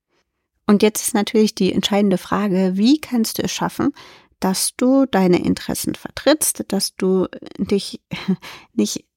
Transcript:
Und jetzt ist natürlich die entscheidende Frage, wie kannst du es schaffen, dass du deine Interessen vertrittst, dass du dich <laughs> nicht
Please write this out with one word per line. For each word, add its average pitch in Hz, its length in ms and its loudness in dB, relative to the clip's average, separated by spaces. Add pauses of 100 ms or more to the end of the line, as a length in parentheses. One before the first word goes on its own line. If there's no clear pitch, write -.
(680)
Und 202 160 4
jetzt - 260 2
ist - 60 -8
natürlich 214 400 2
die 185 180 0
entscheidende 196 460 0
Frage, 190 560 0
wie 247 260 4
kannst - 380 -4
du - 40 -2
es 196 100 -2
schaffen, - 400 -4 (460)
dass - 380 -2
du 262 300 4
deine 185 360 4
Interessen - 520 -4
vertrittst, - 720 -2
dass - 280 -4
du 185 300 0 (320)
dich - 420 -2 (380)
<laughs> - 360 -20
nicht 214 320 -2 (100)